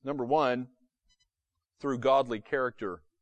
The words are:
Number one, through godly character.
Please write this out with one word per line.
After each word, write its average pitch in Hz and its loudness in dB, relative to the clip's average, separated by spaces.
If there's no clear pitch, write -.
Number 135 -4
one, 127 0
through 135 -2
godly 127 2
character. 117 -4